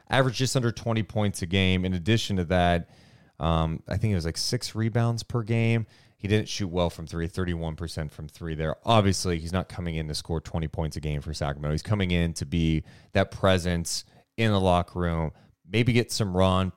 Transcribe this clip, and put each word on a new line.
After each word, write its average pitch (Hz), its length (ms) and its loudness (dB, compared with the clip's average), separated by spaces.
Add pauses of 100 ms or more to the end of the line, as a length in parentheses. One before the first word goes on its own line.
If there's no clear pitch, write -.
(100)
averaged 127 260 4
just 131 180 0
under 120 160 2
twenty 110 320 -2
points 104 380 -2
a 92 60 -2
game. 92 400 2
In 92 80 0
addition 101 420 0
to 90 80 0
that, 87 460 2 (480)
um, 80 500 0
I - 80 -4
think 107 160 0
it - 20 2
was, 82 100 0
like, 80 140 -4
six - 360 -4
rebounds 113 480 0
per 120 200 -4
game. 113 440 2 (320)
He 98 100 -6
didn't 107 200 2
shoot 101 200 -4
well 87 200 0
from 82 180 -8
three, 82 200 -4
thirty-one 82 500 -4
percent 80 340 -8
from 78 180 -14
three 80 260 -10
there. 78 220 -4 (100)
Obviously, 98 520 2
he's 82 140 -8
not 92 160 -2
coming 85 280 -6
in 78 120 -4
to 76 60 -6
score 80 260 -4
twenty 80 260 -4
points 78 300 -6
a 80 40 -8
game 73 200 -4
for 76 140 -8
Sacramento. 73 380 -4
He's 78 100 -2
coming 98 280 0
in 85 240 2
to - 120 -6
be 80 380 2 (280)
that 95 180 2
presence 87 760 0 (340)
in 113 120 4
the 101 100 4
locker 90 380 2
room, 82 340 0 (380)
maybe 113 220 2
get 117 180 2
some 98 260 -2
run, 92 400 4